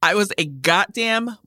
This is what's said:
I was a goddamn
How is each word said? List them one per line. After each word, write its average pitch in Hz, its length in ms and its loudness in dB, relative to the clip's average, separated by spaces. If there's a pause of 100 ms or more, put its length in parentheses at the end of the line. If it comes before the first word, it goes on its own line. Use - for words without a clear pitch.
I 175 120 4
was 202 220 0
a 170 80 0
goddamn 214 1040 0